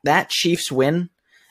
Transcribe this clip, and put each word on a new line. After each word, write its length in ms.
that 240
Chiefs 420
win, 380